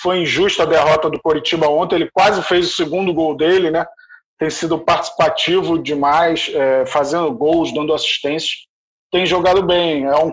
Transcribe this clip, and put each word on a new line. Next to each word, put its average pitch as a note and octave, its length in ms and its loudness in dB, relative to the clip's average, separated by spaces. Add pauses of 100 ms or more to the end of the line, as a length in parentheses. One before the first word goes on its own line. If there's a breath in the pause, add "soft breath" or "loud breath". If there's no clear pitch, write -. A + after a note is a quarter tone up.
foi F3+ 200 0
injusta E3+ 420 0
a D#3+ 40 0
derrota D#3+ 440 2
do D3+ 100 -6
Coritiba D#3 480 0
ontem. F3 280 0
Ele E3 140 -2
quase G3 320 2
fez F3+ 260 0
o - 60 -6
segundo F3 380 -2
gol D#3 240 -2
dele, E3+ 340 2
né? E3 140 0 (540 loud breath)
Tem D#3 100 -2
sido D#3+ 300 -4
participativo E3 1000 0
demais, D3 760 0
é, C3 320 2
fazendo D3+ 460 -2
gols, D3 420 0
dando D3+ 180 -2
assistências. - 680 -4 (520)
Tem F3+ 140 0
jogado F3+ 360 2
bem. E3+ 440 0
É C#3 100 2
um D#3+ 160 0